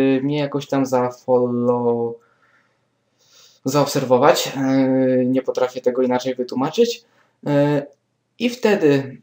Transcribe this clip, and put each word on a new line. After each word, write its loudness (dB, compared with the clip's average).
mnie -2
jakoś -4
tam 0
zafollow-, 0
zaobserwować, 2
e, 2
nie 0
potrafię -4
tego -2
inaczej -2
wytłumaczyć, -2
e, 0
i 0
wtedy, 0